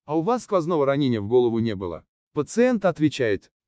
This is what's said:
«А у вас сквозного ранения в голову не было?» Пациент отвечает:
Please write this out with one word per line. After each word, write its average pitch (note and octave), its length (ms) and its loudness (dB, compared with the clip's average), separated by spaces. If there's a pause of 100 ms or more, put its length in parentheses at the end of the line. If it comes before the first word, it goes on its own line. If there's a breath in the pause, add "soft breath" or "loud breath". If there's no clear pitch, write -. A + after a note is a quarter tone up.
«А D3+ 120 -2
у E3 40 0
вас A#3 220 -2
сквозного E3 420 0
ранения C3+ 360 0
в G2+ 60 -6
голову A#2 320 2
не A2+ 160 -2
было?» F2 300 -10 (280)
Пациент A3 520 0
отвечает: C3+ 680 0 (160)